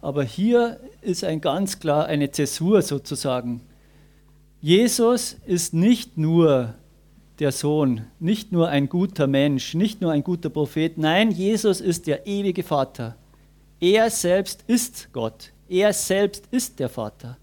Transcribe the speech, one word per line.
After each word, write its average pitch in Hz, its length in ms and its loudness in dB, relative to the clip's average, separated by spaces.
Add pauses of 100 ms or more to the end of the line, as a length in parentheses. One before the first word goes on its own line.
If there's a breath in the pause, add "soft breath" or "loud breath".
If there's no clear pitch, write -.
Aber 143 220 -4
hier 233 560 0 (240)
ist 185 200 -4
ein 160 180 -4
ganz 190 380 -2
klar 151 280 0
eine 147 240 0
Zäsur 170 500 2
sozusagen. 127 800 -4 (1000 soft breath)
Jesus 233 840 2
ist 175 280 -2
nicht 202 440 2
nur 156 560 4 (680)
der 143 120 0
Sohn, 143 500 0 (180)
nicht 208 320 -4
nur 165 180 2
ein 143 200 0
guter 175 380 0
Mensch, 139 480 0
nicht 208 260 -2
nur 170 100 0
ein 147 120 0
guter 170 260 -4
Prophet. 156 480 -2
Nein, 170 320 2
Jesus 196 500 0
ist 170 280 -2
der 143 180 -2
ewige 196 380 -4
Vater. 131 520 -4 (640 soft breath)
Er 214 300 4
selbst 190 560 -2
ist - 480 -4
Gott. 113 380 -8 (180)
Er 196 240 2
selbst 196 560 -2
ist - 300 -4
der 131 100 -2
Vater. 117 540 -12